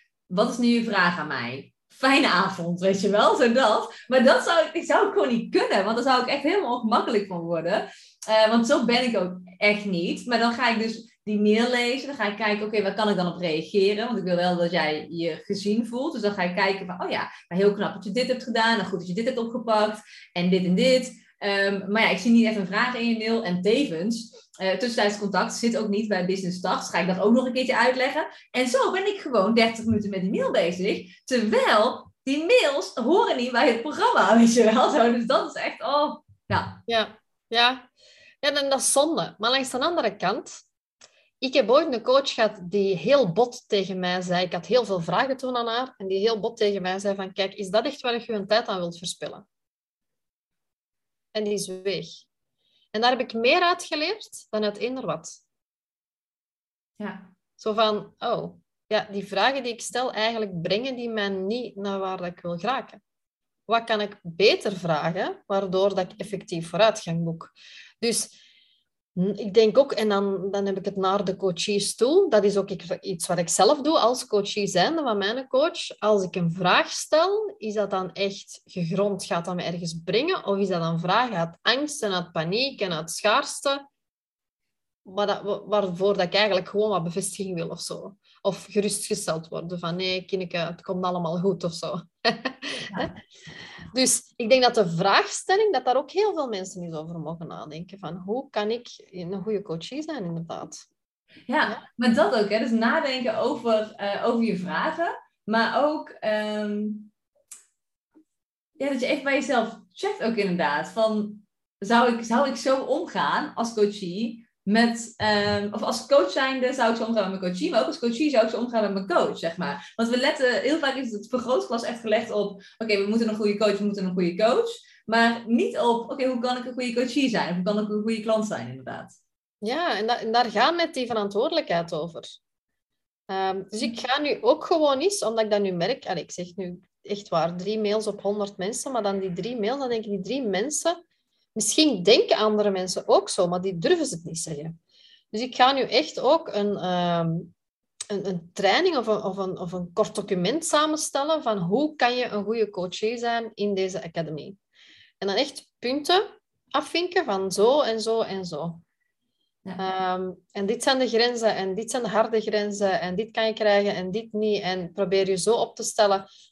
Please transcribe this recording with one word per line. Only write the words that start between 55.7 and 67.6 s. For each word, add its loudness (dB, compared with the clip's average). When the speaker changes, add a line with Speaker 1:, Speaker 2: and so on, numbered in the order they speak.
Speaker 1:
Ja. -14
Speaker 2:
Zo -4
van, 0
"Oh, -6
ja, -2
die -6
vragen 0
die -6
ik -16
stel, -4
eigenlijk -4
brengen -2
die -8
mij -2
niet -4
naar -6
waar -6
dat -8
ik -12
wil -8
geraken. -6
Wat 0
kan 0
ik -8
beter 2
vragen, -2
waardoor 2
dat -2
ik -16
effectief -8
vooruitgang 0
boek?" -6